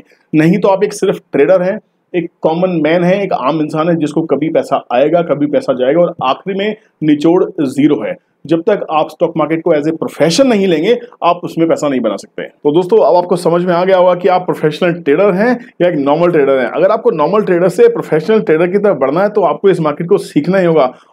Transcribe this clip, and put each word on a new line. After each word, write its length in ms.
नहीं 240
तो 80
आप 160
एक 100
सिर्फ 260
trader 300
हैं, 180
एक 160
common 280
मैन 340
है, 200
एक 100
आम 280
इंसान 280
है 60
जिसको 260
कभी 280
पैसा 440
आएगा, 280
कभी 240
पैसा 280
जाएगा 280
और 220
आखिरी 360
में 160
निचोड़ 640
zero 420
है। 80
जब 140
तक 300
आप 180
stock 280
market 240
को 140
as 80
a 80
profession 500
नहीं 260
लेंगे, 320
आप 200
उसमें 240
पैसा 220
नहीं 120
बना 140
सकते। 280
तो 280
दोस्तों, 260
अब 180
आपको 200
समझ 300
में 80
आ 120
गया 120
होगा 180
कि 120
आप 140
प्रोफेशनल 520
trader 400
हैं 380
या 80
एक 60
normal 360
trader 280
हैं। 80
अगर 200
आपको 240
normal 300
trader 280
से 180
professional 520
trader 280
की 100
तरफ 200
बढ़ना 240
है, 80
तो 120
आपको 280
इस 100
market 280
को 100
सीखना 400
ही 80
होगा। 280